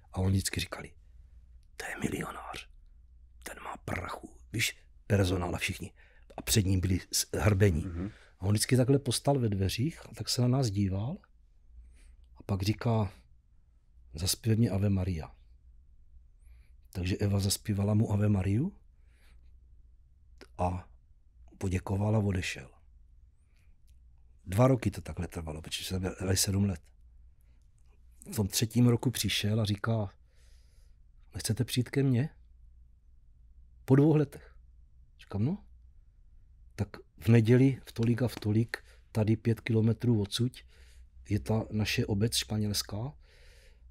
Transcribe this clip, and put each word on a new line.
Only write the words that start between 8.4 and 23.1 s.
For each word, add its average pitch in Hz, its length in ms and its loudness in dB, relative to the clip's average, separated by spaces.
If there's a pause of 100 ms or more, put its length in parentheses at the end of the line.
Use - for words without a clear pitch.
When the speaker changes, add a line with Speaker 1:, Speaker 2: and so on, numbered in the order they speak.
Speaker 1:
A - 20 -16
on 95 80 0
vždycky 107 260 2
takhle 131 220 4
postal 139 400 -2
ve 117 100 0
dveřích 101 580 -2
a - 80 -20
tak - 140 -10
se - 140 0
na 123 60 4
nás 127 220 2
díval. 101 460 0 (1200)
A - 60 -20
pak 95 200 -2
říká, 107 500 0 (1040)
„Zaspěv 92 440 0
mě 117 120 4
Ave 98 200 0
Maria.“ 92 420 -2 (1600)
Takže 90 240 -2
Eva 101 240 0
zaspívala 101 540 0
mu 107 180 2
Ave 104 160 2
Mariu 104 440 0 (1900)
a 90 300 -2 (680)
poděkoval 101 580 0
a - 20 4
odešel. 98 520 -2 (1700)